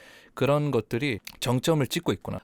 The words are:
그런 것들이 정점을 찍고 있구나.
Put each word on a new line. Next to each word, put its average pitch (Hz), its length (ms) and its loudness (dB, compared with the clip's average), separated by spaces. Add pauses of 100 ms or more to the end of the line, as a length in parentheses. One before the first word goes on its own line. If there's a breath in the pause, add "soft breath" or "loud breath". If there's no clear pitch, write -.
(340 loud breath)
그런 143 380 2
것들이 117 480 -2 (180)
정점을 131 480 2
찍고 - 260 -2
있구나. - 320 -6